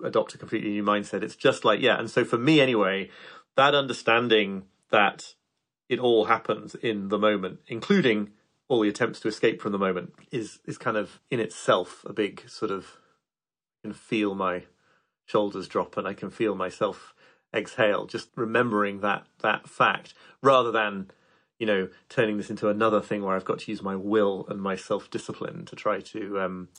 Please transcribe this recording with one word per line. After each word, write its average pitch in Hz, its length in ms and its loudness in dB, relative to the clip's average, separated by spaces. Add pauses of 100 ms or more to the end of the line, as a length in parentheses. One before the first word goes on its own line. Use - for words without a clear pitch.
adopt - 300 0
a - 40 -18
completely 107 320 -4
new 104 140 -2
mindset. 101 400 0
It's 85 120 -8
just 127 300 2
like, 107 160 4
yeah. 113 180 4
And 113 100 -4
so 120 140 2
for 120 140 0
me 143 240 6
anyway, 98 480 2 (460)
that 143 200 6
understanding 113 880 2 (280)
that - 420 2 (560)
it 123 100 0
all 117 260 4
happens 107 500 -2
in 101 340 -4
the 104 100 0
moment, 98 480 0
including 117 640 2 (380)
all 123 120 4
the 104 80 2
attempts 110 320 -2
to 117 60 -6
escape 110 340 0
from 107 100 -4
the 101 60 -2
moment, 90 360 -2 (180)
is, 113 340 -8
is 107 120 -10
kind 110 200 -4
of 98 220 -6 (120)
in 120 80 -2
itself - 680 -2
a 104 60 -10
big 101 360 -4
sort 101 220 -8
of, 95 140 -8 (1000)
I 107 60 -14
can 98 40 -12
feel 104 420 -4
my 90 280 -4 (640)
shoulders 101 420 -2
drop - 300 -4
and 92 100 -6
I 101 60 -6
can 101 160 -12
feel 104 260 -2
myself 95 580 -4 (400)
exhale, 104 520 0
just - 300 -10
remembering 110 640 0
that, 101 240 -2 (140)
that - 280 -2
fact, - 460 -2 (280)
rather 127 300 6
than, 101 400 -2 (480)
you 113 60 -4
know, 95 240 0 (200)
turning 107 280 0
this 98 120 -6
into 107 200 -2
another 107 320 2
thing 104 220 -4
where 95 120 0
I've 92 100 -4
got - 140 -4
to - 120 -12
use 101 100 -8
my 95 140 -4
will 101 540 0
and 101 120 -8
my 98 140 -2
self-discipline - 880 -8
to - 100 -18
try 98 260 -4
to, 101 380 -8
um, 92 280 -6 (120)